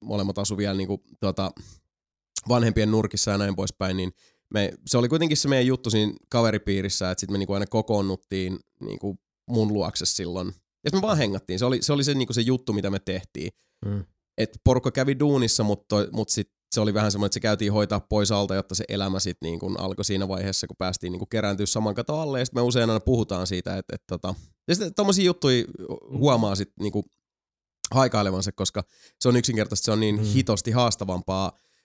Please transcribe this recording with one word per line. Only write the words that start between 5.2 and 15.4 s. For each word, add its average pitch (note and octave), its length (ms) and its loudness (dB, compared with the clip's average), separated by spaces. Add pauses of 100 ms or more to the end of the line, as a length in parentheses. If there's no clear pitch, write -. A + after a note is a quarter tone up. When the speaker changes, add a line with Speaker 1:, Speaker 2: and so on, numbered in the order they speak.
Speaker 1:
se C#3 120 0
meidän C3 180 4
juttu B2+ 240 0
siinä G#2+ 220 2 (160)
kaveripiirissä, G2+ 800 0
että F#2 100 -4
sit G2 100 -8
me G2+ 80 0
niinku G2 140 -2
aina G2 140 -2
kokoonnuttiin F#2+ 920 -2 (220)
niinku F#2 380 -6 (320)
mun A2 220 2
luokse G2+ 340 -2
silloin. F2+ 480 -4 (300)
Ja D3 60 2
sit D3+ 100 0
me - 60 0
vaan G3+ 120 2
hengattiin. G2 400 -2
Se A2+ 60 0
oli, B2+ 180 2
se D3 100 0
oli C#3+ 120 2
se, C#3+ 100 0
niinku B2+ 180 0
se A#2 80 0
juttu, A#2+ 320 0
mitä G2 180 -2
me G2 80 -2
tehtiin. F#2 520 -6 (360)
Speaker 2:
Mm. G2+ 180 -2 (340)
Speaker 1:
Et - 260 -4
porukka B2+ 260 4
kävi C3+ 280 0
duunissa, C3 460 2